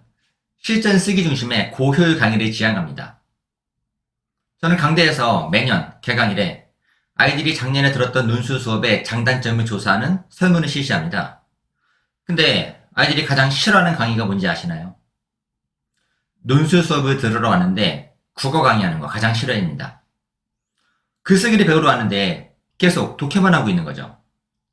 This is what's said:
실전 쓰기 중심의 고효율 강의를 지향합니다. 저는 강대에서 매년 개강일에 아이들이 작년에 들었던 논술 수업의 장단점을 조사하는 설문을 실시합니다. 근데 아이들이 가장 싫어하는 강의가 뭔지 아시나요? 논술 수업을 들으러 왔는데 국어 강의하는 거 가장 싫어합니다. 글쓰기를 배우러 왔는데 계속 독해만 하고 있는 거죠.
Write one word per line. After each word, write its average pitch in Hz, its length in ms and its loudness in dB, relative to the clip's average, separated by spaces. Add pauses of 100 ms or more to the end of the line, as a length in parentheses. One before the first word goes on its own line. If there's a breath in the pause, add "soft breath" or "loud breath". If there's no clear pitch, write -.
(580)
실전 214 400 2
쓰기 190 240 2
중심의 120 480 -2
고효율 143 480 2
강의를 110 340 0
지향합니다. 87 720 -4 (1400)
저는 170 160 2
강대에서 139 720 0
매년 104 540 -2
개강일에 104 680 -2 (460)
아이들이 143 400 0
작년에 135 380 0
들었던 127 340 0
논술 120 340 -2
수업의 110 440 -2
장단점을 117 600 -2
조사하는 110 640 -2
설문을 170 400 2
실시합니다. 101 760 -4 (800)
근데 151 680 -2
아이들이 147 320 0
가장 139 240 2
싫어하는 175 460 2
강의가 113 320 -2
뭔지 98 200 -2
아시나요? 85 500 -6 (1500)
논술 156 400 4
수업을 135 340 0
들으러 113 320 -2
왔는데 92 680 0 (200)
국어 135 260 -2
강의하는 95 400 0
거 78 60 -10
가장 110 260 -2
싫어합니다. 90 680 -4 (1200)
글쓰기를 202 420 4
배우러 156 240 4
왔는데 101 680 -2 (220)
계속 170 400 0
독해만 185 380 2
하고 107 160 0
있는 87 140 -2
거죠. - 380 -12 (500)